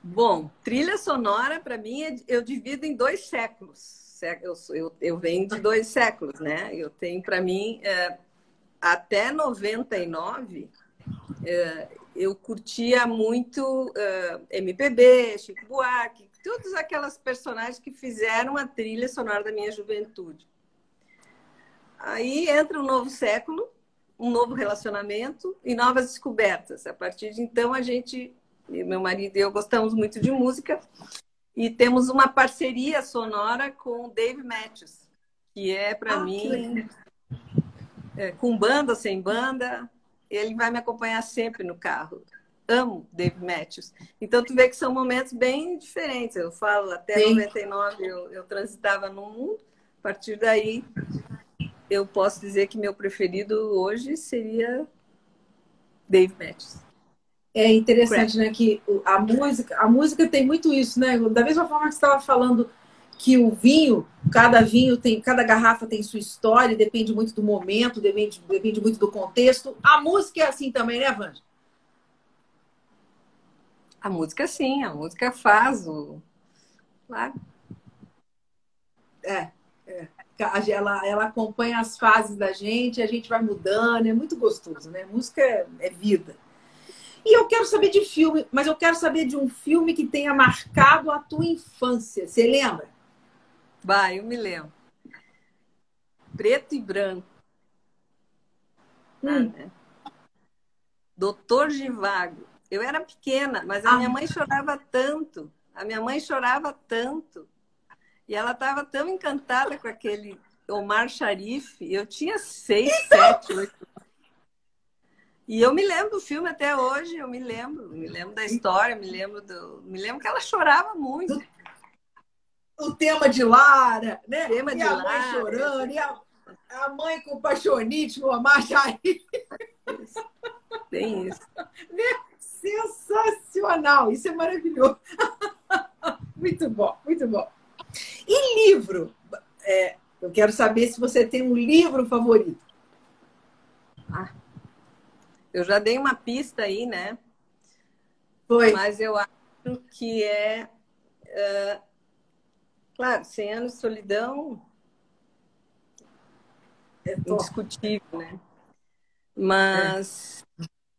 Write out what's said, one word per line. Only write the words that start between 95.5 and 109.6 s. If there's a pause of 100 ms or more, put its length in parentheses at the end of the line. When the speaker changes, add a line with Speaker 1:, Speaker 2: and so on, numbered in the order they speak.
Speaker 1:
Preto
e
branco. (1900)
Speaker 2:
Hum.
Speaker 1:
Ah, (180)
né? (1500)
Doutor
Zhivago. (240)
Eu
era
pequena,
mas
a
Speaker 2:
Ah.
Speaker 1:
minha
mãe
chorava (120)
tanto. (240)
A
minha
mãe
chorava (160)
tanto. (800)
E
ela
tava
tão
encantada